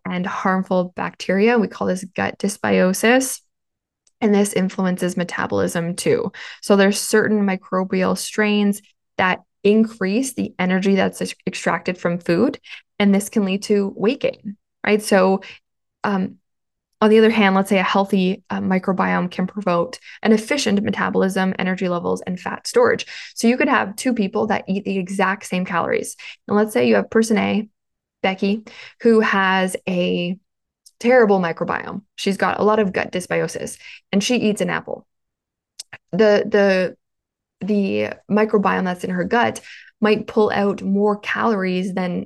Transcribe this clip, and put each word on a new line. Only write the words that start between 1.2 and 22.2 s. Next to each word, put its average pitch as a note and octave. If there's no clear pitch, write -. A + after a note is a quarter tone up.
We F#3+
call -
this F#3
gut -
dysbiosis. G3+
And G#3
this G3+
influences F#3
metabolism F3
too. -
So G#3
there's G3
certain G#3
microbial F#3+
strains G#3
that F#3
increase A3
the G3
energy F#3
that's F#3+
ex-, F#3
extracted F3+
from F3
food. F3+
And G3+
this G3
can G3+
lead F#3+
to G3+
weight B3
gain, -
right? G#3
So, F#3+
um, G3
on A3
the G#3+
other A3
hand, G#3
let's F#3+
say G3
a F3+
healthy, G3
uh, G3
microbiome F#3
can F#3
promote F3
an G#3+
efficient G#3+
metabolism, F#3+
energy F#3
levels, F3+